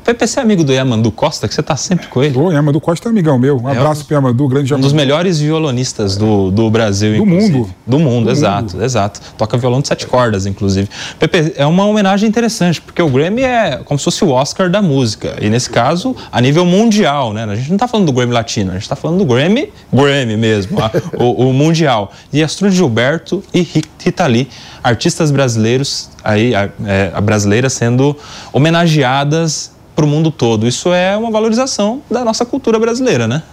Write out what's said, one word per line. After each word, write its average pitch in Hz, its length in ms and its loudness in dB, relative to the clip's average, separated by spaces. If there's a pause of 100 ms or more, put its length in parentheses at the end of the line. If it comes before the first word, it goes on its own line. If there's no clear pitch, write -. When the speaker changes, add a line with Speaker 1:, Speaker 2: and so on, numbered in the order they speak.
Speaker 1:
O - 40 -20
Pepe, 240 220 0
você - 120 -2
é 277 40 -2
amigo 214 200 4
do 135 100 2
Yamandu 120 380 0
Costa, 143 380 -4
que - 60 -6
você - 80 -4
tá 151 140 -2
sempre - 320 -2
com 127 140 0
ele? 139 160 0
Speaker 2:
Ô, 175 140 2
Yamandu 147 280 2
Costa 170 280 -4
é - 20 -2
amigão 160 280 2
meu. 135 220 2
Um 113 80 -6
Speaker 1:
É 113 80 -2
Speaker 2:
abraço 151 260 0
Speaker 1:
um, - 20 -12
Speaker 2:
pro 156 100 -4
Yamandu, 135 320 2
grande 135 260 0
Speaker 1:
um 143 40 0
Speaker 2:
Yamandu. 135 100 2
Speaker 1:
dos 139 60 2
melhores 156 480 2
violonistas 127 760 -2
do, 101 360 2
do 113 180 2
Brasil, 107 460 2
Speaker 2:
Do 180 80 2
Speaker 1:
inclusive. 196 340 4
Speaker 2:
mundo. 101 160 -4 (120)
Speaker 1:
Do 127 120 2
mundo, 123 280 2
Speaker 2:
Do 113 40 0
Speaker 1:
exato, 104 440 0
Speaker 2:
mundo. 92 100 -4
Speaker 1:
exato. 113 360 -2 (160)
Toca 110 200 -2
violão 123 240 0
de 139 80 -4
sete - 180 -4
cordas, 110 400 0
inclusive. 98 420 -2 (300)
Pepe, 160 380 0
é 139 100 0
uma 180 200 2
homenagem 208 420 2
interessante, 208 520 0
porque - 220 -4
o 165 60 2
Grammy 165 340 0
é 226 420 0
como 143 140 -2
se - 60 -6
fosse - 200 0
o 170 60 4
Oscar 143 400 0
da 196 100 2
música. 135 600 -2
E 107 100 0
nesse 120 200 0
caso, 170 440 0 (160)
a 113 100 -2
nível 147 240 2
mundial, 180 680 2
né? 107 120 -6
A 104 120 -4
gente 131 140 -6
não 196 80 0
tá 240 100 0
falando 214 180 0
do 143 60 2
Grammy 120 200 0
latino, 113 380 -2
a 90 40 -8
gente 92 140 -8
tá - 80 -4
falando 165 220 -2
do 202 60 2
Grammy, 175 480 0 (200)
Grammy 135 440 2
mesmo, 107 440 0
a, 110 100 0 (120)
<laughs> - 180 -10
o, 120 280 2
o 131 40 2
mundial. 139 600 0 (200)
E 151 120 2
Astrud 190 300 0
Gilberto 156 680 0 (100)
e 180 100 2
Ri-, 156 220 -2 (180)
Rita 180 260 0
Lee, 120 200 0 (360)
artistas 151 480 0
brasileiros, 127 760 0 (140)
aí, 110 320 2
a, 101 140 0 (160)
é, 98 300 0
a - 60 -4
brasileira 104 480 0
sendo 131 480 0 (360)
homenageadas 156 1200 0 (220)
pro 151 120 2
mundo 156 240 2
todo. 113 360 0
Isso 123 260 0
é 185 240 2
uma 226 140 -4
valorização 220 800 -2
da 247 140 -2
nossa 220 200 -2
cultura 240 340 -2
brasileira, 226 480 0
né? 131 160 -2 (100)